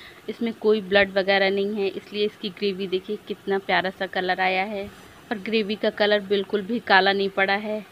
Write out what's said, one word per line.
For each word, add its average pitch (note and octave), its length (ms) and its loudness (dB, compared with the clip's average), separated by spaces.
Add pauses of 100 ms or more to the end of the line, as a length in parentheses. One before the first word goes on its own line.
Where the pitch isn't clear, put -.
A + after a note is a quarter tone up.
(280)
इसमें A3+ 260 -4
कोई G#3+ 280 2
ब्लड G3 340 2
वगैरह G3 340 2
नहीं G3 240 -2
है, G3 140 -2
इसलिए G#3 380 -4
इसकी G#3+ 240 -8
ग्रेवी G3 380 -4
देखिए F#3+ 300 -4 (100)
कितना G3 320 -4
प्यारा F#3 300 0
सा F#3+ 180 -6
कलर F#3 320 -2
आया F#3 240 0
है G3+ 200 -6 (460)
और A3+ 100 0
ग्रेवी G#3+ 360 -2
का G#3+ 160 0
कलर G#3 300 2
बिल्कुल G3 400 -2
भी A3 200 -4
काला G3 300 6
नहीं G3 180 0
पड़ा G3 260 2
है। G#3+ 240 -6 (120)